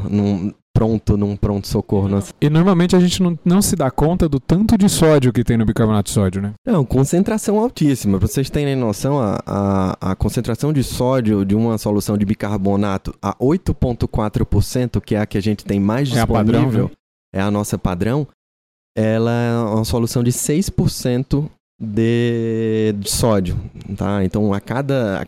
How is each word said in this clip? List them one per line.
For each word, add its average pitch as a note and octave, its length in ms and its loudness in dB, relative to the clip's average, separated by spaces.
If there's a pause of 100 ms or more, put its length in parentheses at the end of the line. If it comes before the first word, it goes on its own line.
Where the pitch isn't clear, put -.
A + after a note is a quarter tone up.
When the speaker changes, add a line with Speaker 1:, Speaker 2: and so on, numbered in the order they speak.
(100)
Speaker 1:
num, G2+ 420 0 (240)
pronto, A2 400 2
num G2+ 180 0
pronto-socorro, G2 760 -2
né? G2 140 0 (180)
Speaker 2:
E D3 100 2
normalmente E3+ 440 4
a F3+ 60 6
gente F3+ 220 2
não, F3 200 0
não F3+ 200 2
se - 120 0
dá C#3+ 160 0
conta E3 380 0
do C#3 100 0
tanto G#3 380 2
de G3 120 6
sódio D3 440 4
que A#2+ 100 0
tem A#2 140 0
no A2+ 80 2
bicarbonato G#2+ 440 0
de - 60 -4
sódio, G2 280 0
né? G2+ 100 -6 (140)
Speaker 1:
Não, F3+ 180 2
concentração G3 760 0
altíssima. C#3+ 600 0
Pra F#2 100 2
vocês C3+ 220 -2
terem C#3+ 260 -2
noção, B2+ 420 -2
a, G#2 280 -2
a, G2 640 -2
a - 20 -4
concentração A#2 580 -2
de C#3 100 0
sódio A#2+ 600 0
de G2 120 0
uma A2+ 240 0
solução G#2 400 0
de G2+ 80 0
bicarbonato G2+ 960 -2
a G2+ 160 -4
oito D3 340 0
ponto B2 340 -2
quatro A2 380 -2
por G#2 180 0
cento, B2 380 -2
que - 140 -4
é G#2 60 2
a G#2+ 60 -2
que - 120 -4
a G2 40 -4
gente G#2+ 220 -2
tem G2+ 160 0
mais B2 340 0
Speaker 2:
É B2+ 60 2
a A2+ 60 2
padrão, A2+ 380 2
Speaker 1:
disponível, A2 200 0 (480)
Speaker 2:
né? G2 80 -4
Speaker 1:
é - 0 -
a G2+ 100 0
nossa G#2 280 -2
padrão, G#2+ 480 -2 (680)
ela A2+ 360 2
é A#2 420 0
uma A2 100 0
solução A#2 380 0
de B2 100 2
seis D3+ 360 -2
por - 220 -2
cento C3 600 -2 (320)
de... A2+ 1120 0
de G2+ 140 -6
sódio, G2 480 0 (380)
tá? G2 280 -2
Então, G#2 300 0
a G2+ 60 -4
cada A#2+ 680 -4